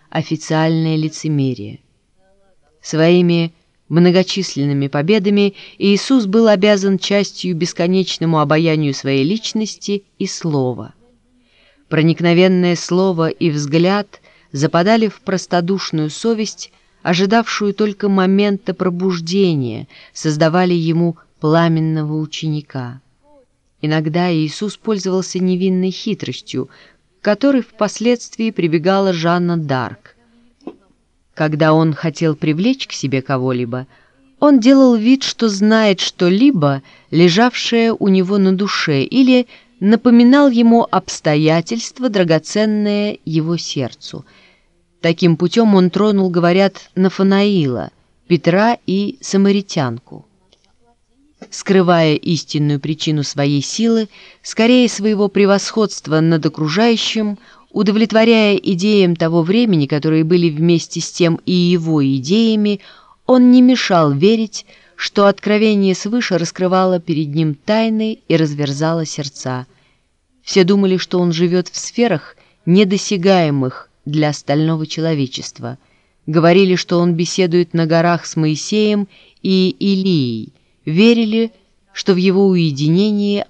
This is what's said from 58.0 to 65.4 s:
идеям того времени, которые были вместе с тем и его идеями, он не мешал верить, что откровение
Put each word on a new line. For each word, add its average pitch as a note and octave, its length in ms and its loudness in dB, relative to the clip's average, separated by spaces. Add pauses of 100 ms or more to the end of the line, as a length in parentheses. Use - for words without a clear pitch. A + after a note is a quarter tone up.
идеям F#3 600 2
того E3 260 0
времени, F#3+ 440 2
которые D#3+ 380 0
были E3+ 240 2
вместе E3 520 0
с - 100 -10
тем E3 340 0
и F#3 80 -4
его F3 500 0
идеями, G3+ 800 0 (460)
он B3 240 6
не B3+ 100 8
мешал G3 520 2
верить, G#3 520 0 (320)
что - 300 0
откровение G3+ 680 2